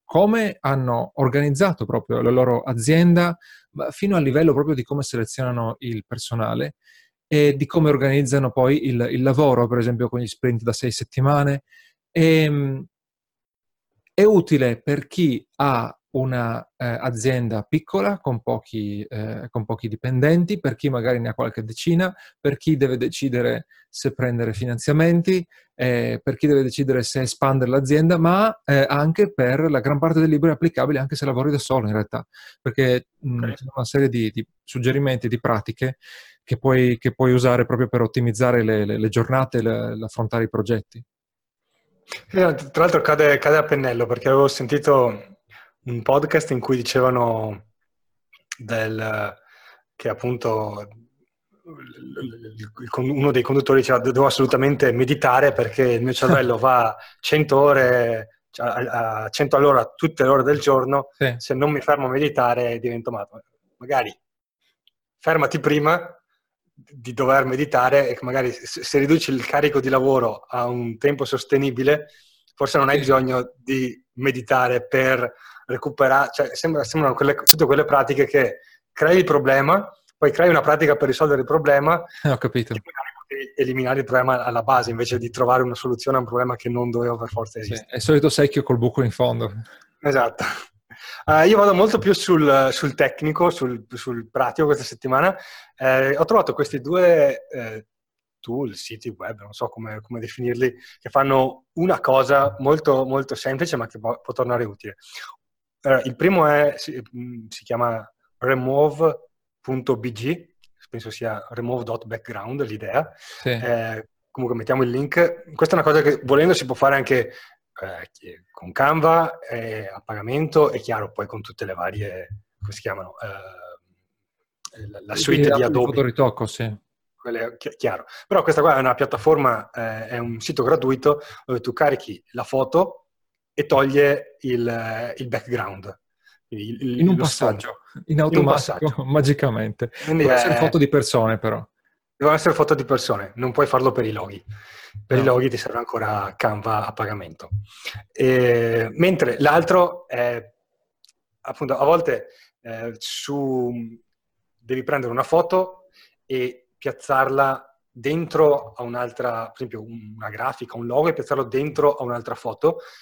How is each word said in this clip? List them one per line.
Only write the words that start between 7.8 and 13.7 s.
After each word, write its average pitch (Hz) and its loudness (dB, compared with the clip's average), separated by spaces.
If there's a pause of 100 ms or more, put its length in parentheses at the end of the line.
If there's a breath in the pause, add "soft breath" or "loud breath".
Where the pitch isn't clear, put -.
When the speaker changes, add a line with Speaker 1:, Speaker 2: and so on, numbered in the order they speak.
Speaker 1:
organizzano 135 2
poi 135 2
il, 120 0
il 127 -2
lavoro, 131 4
per 120 -2
esempio 120 -2
con 123 -4
gli 123 -6
sprint 120 -2
da 113 -2
sei 123 -4
settimane. 139 0 (480 soft breath)
Ehm, 151 2 (1300)